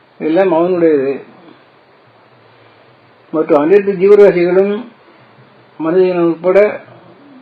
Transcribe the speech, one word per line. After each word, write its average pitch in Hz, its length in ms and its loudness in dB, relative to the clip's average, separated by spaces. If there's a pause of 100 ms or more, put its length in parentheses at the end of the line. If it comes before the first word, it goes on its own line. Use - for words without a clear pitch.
(200)
எல்லாம் 170 340 -2
அவனுடையது. 160 720 -2 (2000)
மற்றும் 160 300 0
அனைத்து 196 320 0
ஜீவராசிகளும் 196 920 2 (920)
மனிதர்கள் 175 460 -2
உட்பட 180 580 0 (600)